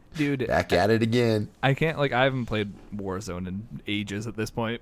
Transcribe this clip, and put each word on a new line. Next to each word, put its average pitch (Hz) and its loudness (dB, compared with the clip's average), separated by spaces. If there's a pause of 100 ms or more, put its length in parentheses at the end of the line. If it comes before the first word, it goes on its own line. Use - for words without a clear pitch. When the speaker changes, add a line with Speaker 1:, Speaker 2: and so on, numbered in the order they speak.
(160)
Speaker 1:
Dude, 143 0
Speaker 2:
Back 78 2
at 92 4
it 113 4
again. 113 2 (120)
Speaker 1:
I 135 4
can't, 151 -2
like, 143 0
I 123 4
haven't 131 0
played 104 -2 (240)
Warzone 92 -6
in 98 -8 (200)
ages 104 -4
at 104 -8
this 110 -4
point, 117 -4